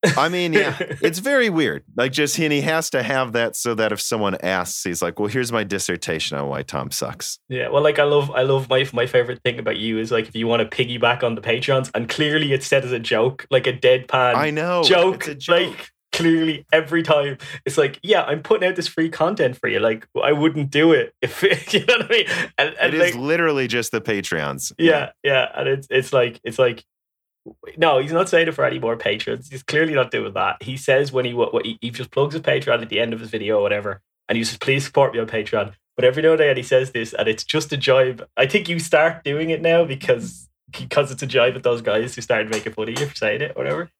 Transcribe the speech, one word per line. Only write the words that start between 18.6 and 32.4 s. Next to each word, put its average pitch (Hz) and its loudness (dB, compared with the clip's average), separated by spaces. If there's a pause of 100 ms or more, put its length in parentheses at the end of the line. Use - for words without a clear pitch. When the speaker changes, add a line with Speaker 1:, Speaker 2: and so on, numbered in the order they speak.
Speaker 2:
out 185 -4
this 180 -4
free 165 -2
content 160 0
for - -6
you. 104 0
Like, 113 0 (160)
I 139 4
wouldn't 147 0
do 156 4
it 123 2 (100)
if," - -6
<laughs> - 0
you 202 4
know 240 4
what - -2
I - -18
mean? 220 2 (340)
And, 143 0
and 131 0
Speaker 1:
It 160 2
is 175 2
Speaker 2:
like, - -
Speaker 1:
literally 143 0
just 120 -2
the 117 -2
Patreons. 80 -4
Speaker 2:
Yeah, 156 2 (140)
yeah, 135 2
and 139 -2
it's, 135 -2
it's 131 0
like, 123 2
it's 117 -8
like, 123 2 (920)
no, 156 4
he's 147 -4
not 175 0
saying 165 4
it 156 -6
for 135 0
any 131 -2
more 117 -2
patrons. 113 -4
He's 135 -16
clearly 156 0
not 127 0
doing 110 -4
that. 95 -2
He 131 -10
says 135 2
when 127 0
he, 120 -4
what, 117 0
what, 120 0
he, 113 -8
he 120 -8
just 123 -10
plugs 143 0
his 156 -6